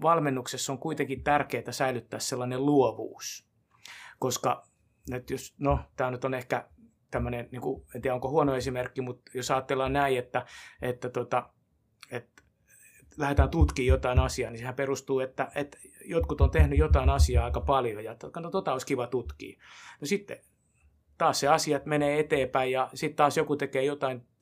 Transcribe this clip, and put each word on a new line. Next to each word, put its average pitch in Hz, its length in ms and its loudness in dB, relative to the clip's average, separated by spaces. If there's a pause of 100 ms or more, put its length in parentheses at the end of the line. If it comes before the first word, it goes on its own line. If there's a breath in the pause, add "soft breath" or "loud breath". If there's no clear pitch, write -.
valmennuksessa 143 720 0
on 127 60 -6
kuitenkin 135 440 -4
tärkeää 135 480 0
säilyttää 123 480 -4
sellainen 127 460 -4
luovuus, 123 840 2 (720 loud breath)
koska 123 440 0 (460)
nyt 123 200 -8
jos, 135 280 -8
no, 139 220 2 (160)
tää 127 160 -2
nyt 123 140 -4
on 131 80 -4
ehkä 123 340 -4 (440)
tämmönen, 120 400 -4
niin 123 100 -12
kuin, - 220 -6 (120)
en 120 60 -10
tiedä 127 140 -2
onko 127 140 -4
huono 143 260 4
esimerkki, 127 460 -4
mut 123 200 -8 (120)
jos 127 180 -4
ajatellaan 131 420 0
näin, 139 240 2
että, 123 280 -4 (360 loud breath)
että 123 280 -6
tota, 123 400 -2 (640)
että - 320 -12 (720 soft breath)
lähdetään 143 320 2
tutkimaan 147 380 2
jotain 127 320 4
asiaa, 127 320 0
niin 117 80 -12
sehän 123 160 -10
perustuu, 135 440 -2
että, 131 360 -4
että 147 220 -6 (280)
jotkut 165 360 -2
on 139 100 6
tehnyt 143 280 4
jotain 143 300 4
asiaa 127 360 4
aika 120 160 -2
paljon 120 420 0
ja 110 120 -12
to-, - 240 -16
no, 165 120 -10
tota 185 220 -2
olisi 131 120 -6
kiva 123 220 -2
tutkia. - 520 -8 (420 loud breath)
No 147 60 -8
sitten 196 300 -4 (800)
taas 160 220 2
se 139 80 2
asiat 151 380 2
menee 147 340 2
eteenpäin 131 520 0
ja 127 220 0
sit 151 220 -6
taas 147 220 4
joku 151 180 2
tekee 139 280 -2
jotain 139 420 -4 (160)